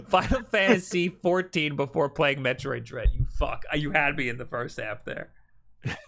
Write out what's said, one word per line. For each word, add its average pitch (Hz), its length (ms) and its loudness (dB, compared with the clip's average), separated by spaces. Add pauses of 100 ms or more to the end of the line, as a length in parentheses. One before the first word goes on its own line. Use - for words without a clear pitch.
Final 226 340 2
<laughs> - 80 -20
Fantasy 185 560 2
fourteen 170 720 0
before 143 320 0
playing 139 300 0
Metroid 127 440 -2
Dread." 113 300 2
You 123 160 2
fuck. 123 340 -2 (100)
Uh, 151 40 2
you 147 140 -2
had 143 260 2
me 131 100 -2
in 120 100 -4
the 120 80 -8
first - 360 -6
half 107 240 -8
there. - 260 -8 (540)
<laughs> - 100 -6 (120)